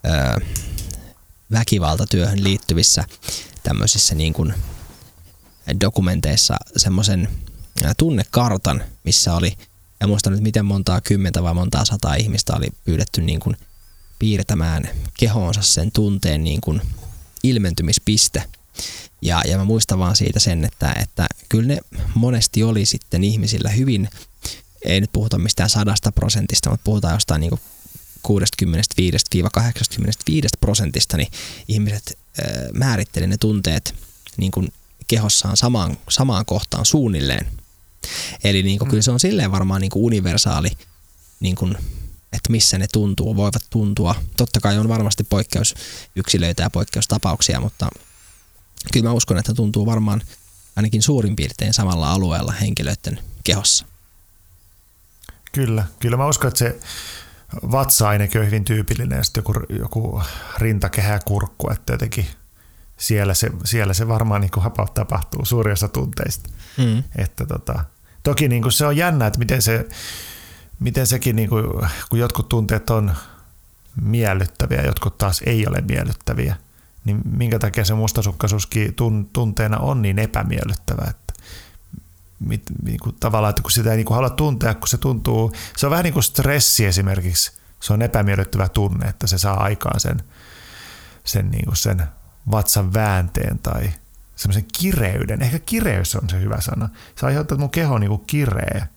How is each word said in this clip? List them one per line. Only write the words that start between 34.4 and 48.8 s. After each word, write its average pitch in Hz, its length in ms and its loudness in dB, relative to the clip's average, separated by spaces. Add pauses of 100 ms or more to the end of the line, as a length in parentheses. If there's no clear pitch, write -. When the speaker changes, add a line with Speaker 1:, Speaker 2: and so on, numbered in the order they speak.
Speaker 1:
kehossaan 107 500 2
samaan, 107 400 2 (120)
samaan 113 360 2
kohtaan - 400 -2
suunnilleen. 80 600 2 (960)
Eli 98 200 4
niinku 98 220 2
Speaker 2:
Mm. - 40 -4
Speaker 1:
kyllä 107 140 4
se 131 80 2
on - 80 2
silleen 180 320 2
varmaan 95 300 2
niinku 98 240 2
universaali, 95 640 2 (720)
niinku, 92 280 0 (640)
että - 180 -6
missä 107 260 2
ne 95 160 0
tuntuu, 104 420 0
voivat 101 340 0
tuntua. 101 460 2 (220)
Totta - 220 2
kai 101 180 2
on 110 120 2
varmasti 107 340 0
poikkeusyksilöitä - 1400 -2
ja 92 60 0
poikkeustapauksia, - 920 0
mutta - 300 -2 (1040)